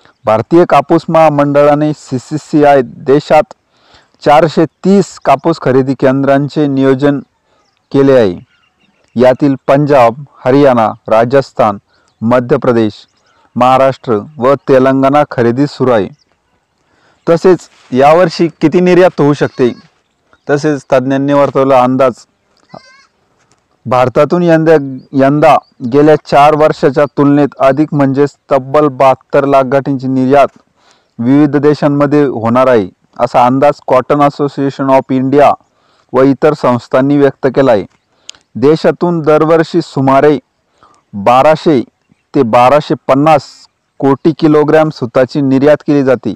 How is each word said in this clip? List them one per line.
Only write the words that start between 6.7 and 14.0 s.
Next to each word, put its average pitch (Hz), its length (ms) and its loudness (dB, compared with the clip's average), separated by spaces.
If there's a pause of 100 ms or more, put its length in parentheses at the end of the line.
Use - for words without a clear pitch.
केले 135 180 2
आहे. 104 280 0 (760)
यातील 127 400 0 (120)
पंजाब, 139 460 2 (320)
हरियाणा, 127 460 2 (160)
राजस्थान, 117 680 0 (440)
मध्य 123 360 -2
प्रदेश, 117 360 -2 (600)
महाराष्ट्र 131 640 0 (180)